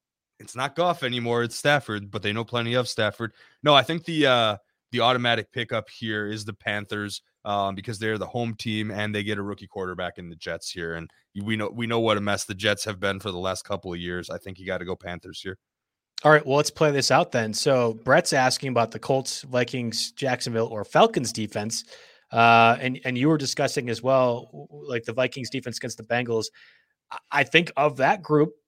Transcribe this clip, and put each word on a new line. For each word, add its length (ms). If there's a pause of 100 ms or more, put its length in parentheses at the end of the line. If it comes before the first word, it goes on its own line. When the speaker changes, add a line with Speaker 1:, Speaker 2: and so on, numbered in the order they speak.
(380)
Speaker 1:
it's 160
not 200
Goff 280
anymore. 400
It's 140
Stafford, 540
but 100
they 140
know 100
plenty 300
of 120
Stafford. 460 (300)
No, 120
I 80
think 220
the, 220
uh, 300 (340)
the 100
automatic 520
pickup 360
here 380
is 180
the 80
Panthers, 720 (240)
um, 280
because 240
they're 200
the 80
home 280
team 360
and 240
they 80
get 160
a 40
rookie 240
quarterback 520
in 100
the 80
Jets 340
here. 260
And 140 (320)
we 140
know, 160
we 140
know 140
what 180
a 20
mess 240
the 100
Jets 300
have 160
been 180
for 120
the 80
last 260
couple 280
of 60
years. 300
I 80
think 220
you 80
gotta 180
go 100
Panthers 460
here. 180 (680)
Speaker 2:
All 60
right, 160
well, 100
let's 140
play 220
this 180
out 220
then. 220
So 400 (100)
Brett's 280
asking 360
about 240
the 60
Colts, 440
Vikings, 680
Jacksonville, 560
or 160
Falcons 480
defense. 520 (460)
Uh, 500
and, 240
and 140
you 100
were 100
discussing 520
as 120
well, 500
w-, 160
w-, 200
like, 160
the 80
Vikings 380
defense 280
against 180
the 80
Bengals. 420 (640)
I, 80 (140)
I 120
think 320
of 200
that 260
group, 300 (160)